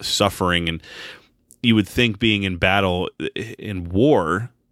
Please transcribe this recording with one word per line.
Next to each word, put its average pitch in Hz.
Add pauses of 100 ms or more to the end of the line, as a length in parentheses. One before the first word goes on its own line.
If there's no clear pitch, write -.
suffering. 90
And 82 (800)
you 117
would 104
think 113
being 107
in 92
battle, 92 (120)
i-, -
in 92
war, 98 (200)